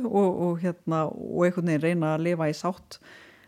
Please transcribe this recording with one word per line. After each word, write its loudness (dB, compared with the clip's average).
og, 4
og, -2
hérna, -2
og 0
einhvern 0
veginn 0
reyna 0
að 0
lifa 0
í -4
sátt -8